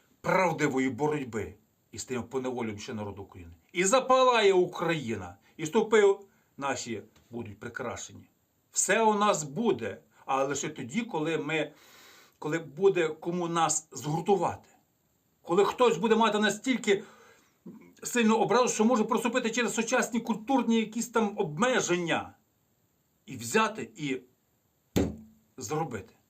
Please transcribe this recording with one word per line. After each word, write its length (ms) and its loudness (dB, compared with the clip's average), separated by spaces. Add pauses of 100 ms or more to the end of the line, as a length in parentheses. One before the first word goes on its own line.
(220)
правдивої 680 2
боротьби 640 -4 (360)
із 140 -14
тим 180 -6
поневолюючим 720 -6
народ 240 -10
України. 320 -18 (200)
І 140 0
запалає 680 6
Україна, 840 0 (200)
і 80 -8
стовпи 500 4 (420)
наші 460 -6 (260)
будуть 300 -12
прикрашені. 720 -12 (420)
Все 320 2
у 100 6
нас 300 2
буде, 580 -2 (240)
але 200 0
лише 240 -4
тоді, 320 -6
коли 360 -2
ми, 340 -4 (680)
коли 200 -4
буде 480 2
кому 400 -4
нас 440 0
згуртувати. 800 -2 (720)
Коли 240 2
хтось 320 2
буде 180 2
мати 240 2
настільки 640 0 (1000)
сильну 320 2
образу, 380 4
що 120 2
може 180 4
проступити 480 0
через 220 -2
сучасні 460 -2
культурні 600 0
якісь 300 -6
там 280 0
обмеження 960 -2 (920)
і 120 -14
взяти 580 -2
і 260 -6 (1400)
зробити 560 -8 (160)